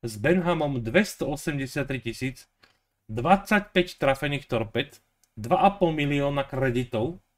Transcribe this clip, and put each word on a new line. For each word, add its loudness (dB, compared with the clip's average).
s -6
Benhamom 2
dvestoosemdesiattri -2
tisíc, -6
dvadsaťpäť 0
trafených 0
torped, -4
dva 2
a 8
pol 2
milióna 0
kreditov, -2